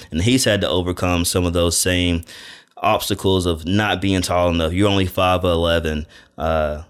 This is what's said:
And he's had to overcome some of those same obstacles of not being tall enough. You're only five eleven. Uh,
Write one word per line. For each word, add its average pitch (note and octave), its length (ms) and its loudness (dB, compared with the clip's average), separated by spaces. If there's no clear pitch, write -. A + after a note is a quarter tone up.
And D#2 100 -2
he's B2 220 2
had G#2 160 2
to F2+ 80 -2
overcome F2+ 560 0
some F2+ 220 0
of F2 80 0
those E2+ 260 0
same F2 460 0
obstacles F#2+ 680 0
of D#2+ 200 -2
not F#2+ 360 0
being F#2+ 200 0
tall F2 280 2
enough. E2 240 0
You're G2+ 160 2
only G2 160 2
five F#2 400 0
eleven. E2 600 0
Uh, D#2 520 -2